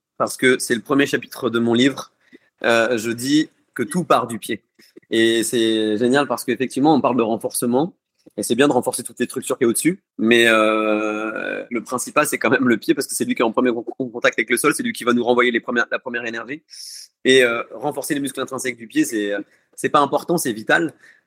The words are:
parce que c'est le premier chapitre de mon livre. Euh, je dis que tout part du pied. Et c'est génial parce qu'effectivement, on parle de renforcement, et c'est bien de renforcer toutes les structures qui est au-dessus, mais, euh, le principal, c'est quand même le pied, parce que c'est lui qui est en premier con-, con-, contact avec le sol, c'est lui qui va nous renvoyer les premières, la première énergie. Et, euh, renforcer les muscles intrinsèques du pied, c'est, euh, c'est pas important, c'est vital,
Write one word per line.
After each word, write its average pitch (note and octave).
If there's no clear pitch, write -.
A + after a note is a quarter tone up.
parce A#2
que B2+
c'est -
le A2
premier C#3+
chapitre -
de A#2
mon A#2
livre. C3+
Euh, A#2
je A2+
dis C3+
que -
tout D#3+
part C3
du A#2
pied. -
Et A2+
c'est A2
génial B2+
parce B2
qu'effectivement, C3+
on C3
parle B2
de A#2+
renforcement, B2
et G#2+
c'est A#2+
bien C#3+
de C#3+
renforcer B2+
toutes -
les A#2+
structures B2+
qui C3
est -
au-dessus, D3+
mais, A#2
euh, G#2+
le A#2
principal, C3
c'est B2+
quand -
même C#3+
le A#2
pied, D#3+
parce C#3
que -
c'est -
lui B2
qui -
est -
en A2+
premier B2+
con-, A#2
con-, -
contact A#2+
avec A2+
le B2
sol, D3
c'est -
lui A#2+
qui A2+
va A#2+
nous A#2+
renvoyer A#2+
les A#2
premières, A#2+
la A#2
première A#2+
énergie. A#2
Et, C3
euh, A#2
renforcer C#3
les C#3+
muscles C3+
intrinsèques B2+
du A#2
pied, D3
c'est, G#2
euh, G2+
c'est -
pas D3
important, D3
c'est C3+
vital, D3